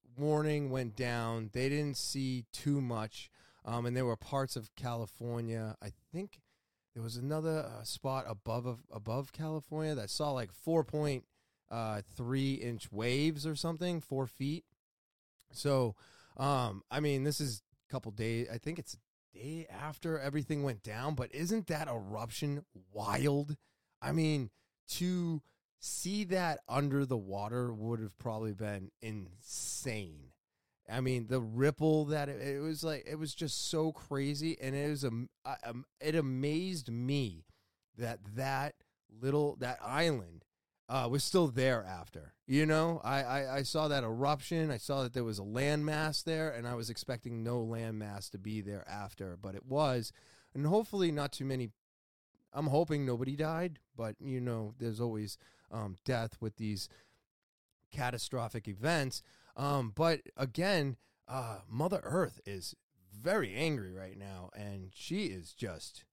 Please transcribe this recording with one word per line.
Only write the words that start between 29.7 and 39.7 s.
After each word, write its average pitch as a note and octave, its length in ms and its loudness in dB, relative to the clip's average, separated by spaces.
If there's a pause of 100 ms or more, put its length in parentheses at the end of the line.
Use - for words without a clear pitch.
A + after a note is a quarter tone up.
I A#2+ 80 0
mean, B2+ 280 2
the B2+ 120 2
ripple D3 680 4
that C#3+ 220 0
it, C#3 140 -8
it C#3 180 -2
was D#3 240 -4
like, D#3 260 -4
it D3+ 60 -4
was D#3 180 -6
just - 360 -2
so D#3+ 240 2
crazy. C#3+ 640 0
And C3+ 160 -2
it D3 140 2
was, C#3 160 0
am-, A#2 240 0 (160)
I, C3+ 100 -4 (100)
um, A#2+ 200 -8 (160)
it D#3 140 2
amazed D3 760 0
me A#2+ 540 0 (520)
that A#2 220 -4 (160)
that C3+ 400 -2 (460)
little, D3 400 4
that B2 200 -2